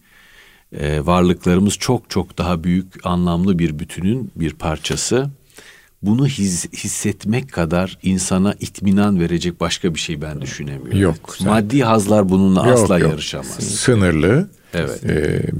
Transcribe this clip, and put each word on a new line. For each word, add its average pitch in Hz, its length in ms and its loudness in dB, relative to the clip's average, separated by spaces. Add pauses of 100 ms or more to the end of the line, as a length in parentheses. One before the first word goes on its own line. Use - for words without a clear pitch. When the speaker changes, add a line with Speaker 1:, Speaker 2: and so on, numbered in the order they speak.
(720)
Speaker 1:
E, 73 340 -4
varlıklarımız 90 720 2
çok - 320 -2
çok - 280 -4
daha 85 260 -2
büyük, 92 420 -2
anlamlı 87 520 0
bir 78 200 -2
bütünün 95 580 -4
bir 82 180 -4
parçası. 127 760 -2 (720)
Bunu 117 240 2
his-, 98 460 -2
hissetmek 107 800 -4
kadar 87 500 -2
insana 92 580 0
itminan 101 600 0
verecek 85 400 -2
başka 85 340 -2
bir 76 60 -8
şey 76 220 -8
ben 76 180 -8
düşünemiyorum. 69 600 -4
Speaker 2:
Yok, - 380 0
zaten. 95 140 -2
Speaker 1:
Maddi 113 300 2
hazlar 107 460 4
bununla 95 400 4
Speaker 2:
Yok, 127 100 6
Speaker 1:
asla 98 200 4
Speaker 2:
yok. 82 120 2
Speaker 1:
yarışamaz. 76 360 -6 (180)
Speaker 2:
Sınırlı, 104 840 2 (260)
Speaker 1:
Evet. 71 300 -4
Speaker 2:
e, 78 380 0 (180)